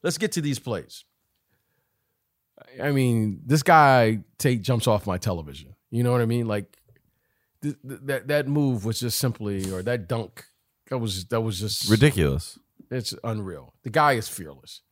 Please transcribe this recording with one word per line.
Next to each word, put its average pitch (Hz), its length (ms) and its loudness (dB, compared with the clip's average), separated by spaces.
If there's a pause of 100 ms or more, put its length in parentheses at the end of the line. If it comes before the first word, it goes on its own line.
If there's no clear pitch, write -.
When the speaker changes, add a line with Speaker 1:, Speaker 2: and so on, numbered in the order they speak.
Speaker 1:
let's 170 160 -2
get 208 140 -2
to 175 100 -2
these 143 160 -2
plays. - 460 -8 (1800)
I 143 120 -2
mean, 117 520 2
this 143 180 2
guy, 131 580 8 (180)
Tate, 127 240 0
jumps 117 240 0
off 107 200 2
my 90 120 -2
television. 78 560 -8 (160)
You 117 120 -2
know 123 100 2
what 123 80 2
I 117 60 0
mean? 117 200 -2
Like, 104 300 -6 (880)
th-, 147 140 -6 (100)
th-, 131 180 -14
that, 135 240 -6
that 147 200 0
move 135 360 2
was 113 160 -2
just 120 180 -4
simply, 101 540 -4
or 92 100 -6
that 113 260 -4
dunk, 117 360 -6 (460)
that 131 80 -4
was, 95 280 -4
that 117 140 -2
was 110 180 -4
just 104 320 -4
Speaker 2:
Ridiculous. 98 680 2 (320)
Speaker 1:
It's 123 240 -8 (100)
unreal. 104 580 -10
The 123 80 -10
guy 147 220 4
is 113 160 -2
fearless. 71 640 -16